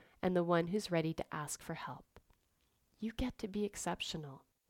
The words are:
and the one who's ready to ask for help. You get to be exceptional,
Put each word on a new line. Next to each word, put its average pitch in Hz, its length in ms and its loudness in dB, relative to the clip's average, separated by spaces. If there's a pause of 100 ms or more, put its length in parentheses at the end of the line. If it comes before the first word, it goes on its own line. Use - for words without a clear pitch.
(220)
and 185 140 2
the 175 80 6
one 170 240 6
who's 202 240 0
ready 165 220 4
to - 180 -4
ask 151 300 -6
for - 120 -6
help. - 460 -10 (800)
You 226 160 -4
get 254 240 -2
to 220 80 -4
be 202 160 0
exceptional, 170 800 -4 (260)